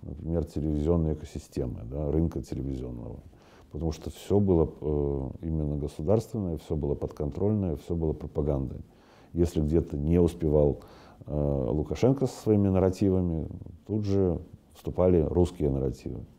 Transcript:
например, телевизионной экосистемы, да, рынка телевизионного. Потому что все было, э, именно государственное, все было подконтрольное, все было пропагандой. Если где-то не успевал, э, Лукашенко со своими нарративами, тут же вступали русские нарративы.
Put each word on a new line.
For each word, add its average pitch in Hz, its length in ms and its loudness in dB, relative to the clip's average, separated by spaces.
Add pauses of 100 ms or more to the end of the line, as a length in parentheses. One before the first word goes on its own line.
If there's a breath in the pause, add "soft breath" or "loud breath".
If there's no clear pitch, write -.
например, 80 420 -4
телевизионной 78 680 0
экосистемы, 73 720 -10
да, 71 260 -6
рынка 78 320 0
телевизионного. 64 760 -8 (500 loud breath)
Потому 78 220 -4
что - 180 -10
все - 280 0
было, 87 300 6 (120)
э, 71 500 -2 (120)
именно 78 340 -2
государственное, 85 840 -2
все - 180 -6
было 71 180 -2
подконтрольное, 90 800 -2
все 82 180 -6
было 80 180 0
пропагандой. 73 680 -4 (520 loud breath)
Если 85 280 0
где-то 78 360 2
не 80 240 4
успевал, 76 600 4 (460 loud breath)
э, 71 440 -2
Лукашенко 110 560 0
со - 160 -8
своими 104 260 4
нарративами, 92 800 2 (380)
тут 107 180 -4
же 95 340 2 (360)
вступали 90 460 4
русские 78 500 2
нарративы. 65 500 -4 (180)